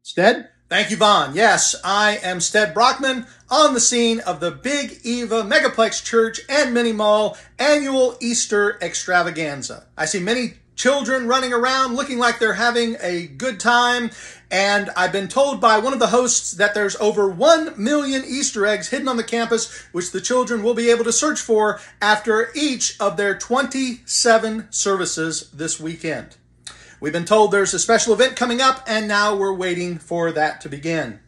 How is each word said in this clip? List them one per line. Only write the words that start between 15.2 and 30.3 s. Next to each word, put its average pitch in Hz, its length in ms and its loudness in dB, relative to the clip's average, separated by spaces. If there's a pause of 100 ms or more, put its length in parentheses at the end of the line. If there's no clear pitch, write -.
told 269 320 0
by 220 160 6
one 254 160 0
of 240 60 -4
the 226 80 4
hosts 240 440 0
that 208 220 0
there's 202 240 -2
over 208 320 2
one 311 520 2
million 269 460 -2
Easter 247 380 -4
eggs 208 240 -2
hidden 262 180 -4
on 262 80 -2
the 226 80 -4
campus, 226 500 -2 (200)
which 113 180 -6
the 185 80 -6
children 240 440 -2
will 240 100 0
be 233 160 2
able 226 160 2
to 226 80 0
search 302 260 0
for 214 400 0 (220)
after 214 520 0
each 285 460 -4
of 202 160 -2
their 202 220 -2
twenty-seven 233 1300 0
services 165 840 -4
this 151 280 -8
weekend. 156 560 -10 (640)
We've 151 140 -4
been 170 120 -2
told 208 260 6
there's 190 240 2
a 170 40 -2
special 226 320 2
event 254 240 4
coming 240 240 -2
up, 262 280 2
and 214 200 -2
now 208 280 2
we're 196 180 0
waiting 175 460 -4
for 170 320 -4